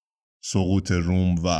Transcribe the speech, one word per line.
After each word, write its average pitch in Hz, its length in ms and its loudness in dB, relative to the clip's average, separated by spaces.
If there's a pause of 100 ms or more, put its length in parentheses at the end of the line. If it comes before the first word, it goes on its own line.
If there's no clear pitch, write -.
(420)
سقوط 95 480 0
روم 90 440 2 (100)
و 87 40 0 (120)